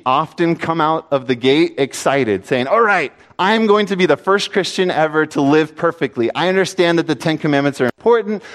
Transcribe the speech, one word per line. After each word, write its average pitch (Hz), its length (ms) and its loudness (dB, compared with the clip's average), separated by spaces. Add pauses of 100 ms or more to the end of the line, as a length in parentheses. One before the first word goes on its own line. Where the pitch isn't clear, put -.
often 160 500 0
come 165 260 -4
out 156 300 -2
of 131 160 -2
the 131 80 0
gate 139 420 2
excited, 131 680 -2
saying, 131 220 -2
"All 208 140 2
right, 185 320 0 (240)
I'm 220 280 0
going 208 220 4
to 196 80 -2
be 185 100 2
the 151 120 4
first 196 340 -2
Christian 185 400 -2
ever 156 360 0
to 151 140 -4
live 151 340 2
perfectly. 139 600 -2
I 165 140 -2
understand 175 500 0
that 156 80 -2
the 156 80 0
Ten 156 220 -4
Commandments 143 420 0
are 135 60 2
important. 214 580 0 (120)